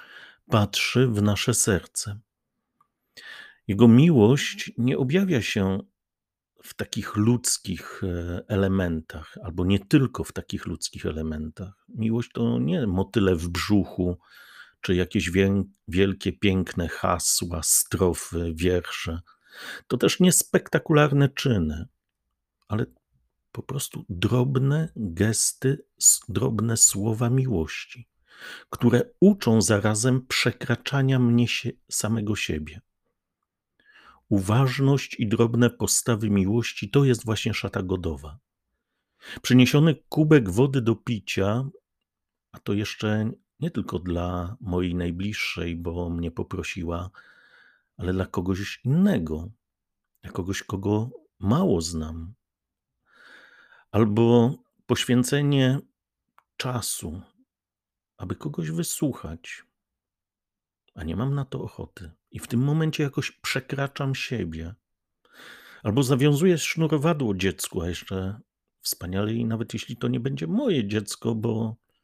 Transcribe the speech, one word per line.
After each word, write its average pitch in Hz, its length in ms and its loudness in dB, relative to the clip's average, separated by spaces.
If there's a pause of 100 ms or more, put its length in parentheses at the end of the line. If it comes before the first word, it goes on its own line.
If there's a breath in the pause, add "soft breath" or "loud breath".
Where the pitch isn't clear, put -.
(480 loud breath)
patrzy 117 600 2
w 104 140 0
nasze 104 320 2
serce. - 680 -2 (1500 loud breath)
Jego 110 200 8
miłość 131 880 6
nie 123 200 0
objawia 156 440 0
się 98 380 0 (840)
w - 100 -20
takich - 420 -8
ludzkich, 107 880 0
e, 87 440 -6
elementach, 92 960 -2
albo 87 220 -4
nie 101 140 4
tylko 101 440 0
w - 80 -10
takich - 340 -10
ludzkich - 400 -10
elementach. 78 840 -8
Miłość 117 440 -4
to 117 260 -2
nie 143 280 -2
motyle 95 480 2
w 85 140 -4
brzuchu, 90 680 0 (640 loud breath)
czy 95 140 0
jakieś 90 340 0
wię-, 98 340 2 (240)
wielkie, 95 460 0
piękne 92 540 -2
hasła, 87 760 -2
strofy, 85 920 0
wiersze. 87 680 -2 (680 loud breath)
To 127 100 -2
też - 220 2
nie 180 120 6
spektakularne 147 1000 2
czyny, 82 580 -2 (800)
ale 107 180 -2 (640)
po - 120 -14
prostu - 460 -10
drobne 131 840 0
gesty, 107 920 -2 (120)
s-, - 320 4
drobne 113 480 0
słowa 110 520 2
miłości, 123 800 -4 (600 loud breath)
które 120 320 4 (180)
uczą 180 420 6
zarazem 110 680 2
przekraczania 135 920 0
mnie 120 280 4
sie-, - 300 -6 (140)
samego 107 440 -2
siebie. 78 460 -6 (1500 soft breath)
Uważność 131 880 2
i 113 80 -2
drobne 117 420 4
postawy 110 600 -2
miłości 101 600 0
to 143 140 4
jest 123 220 2
właśnie 110 280 -2
szata - 300 -4
godowa. 82 560 -6 (1000 loud breath)
Przyniesiony 135 540 6 (140)
kubek 151 400 4
wody 135 320 2
do 113 140 2
picia, 110 720 -4 (840)
a - 80 -20
to - 140 -6
jeszcze 107 580 -2 (280)
nie 165 120 -6
tylko - 280 -6
dla 87 600 -4
mojej 90 340 -2
najbliższej, 87 800 -4
bo 85 340 -6
mnie 85 220 -4
poprosiła, 87 760 -8 (880 soft breath)
ale 90 160 -2
dla 92 120 0
kogoś 95 600 -4
innego, 107 640 0 (720)
dla 92 100 -14
kogoś, 95 320 -6
kogo 104 460 -2 (300)
mało 117 420 2
znam. 82 520 -8 (1600 loud breath)
Albo 117 640 4 (320)
poświęcenie 135 920 2 (800)
czasu, - 640 -8 (960)
aby 95 180 -8
kogoś 156 360 -8
wysłuchać, - 920 -6 (1300)
a 82 80 -12
nie 82 120 -4
mam 131 200 -2
na 139 100 -4
to 131 160 -10
ochoty. - 500 -14 (200)
I - 80 -12
w - 80 -16
tym 120 160 0
momencie 156 400 0
jakoś 135 280 -4
przekraczam 135 840 -6
siebie. 85 600 -8 (1080 loud breath)
Albo 113 200 2
zawiązuję 147 540 4
sznurowadło 151 760 0
dziecku, 92 480 -4
a 85 80 -4
jeszcze 95 500 -8 (420)
wspaniale, 98 520 -4
i 117 120 -2
nawet 113 280 -4
jeśli 117 240 -10
to 123 100 -4
nie 123 120 -2
będzie 135 280 -8
moje 180 400 -2
dziecko, 107 480 -4
bo 113 400 -2 (280)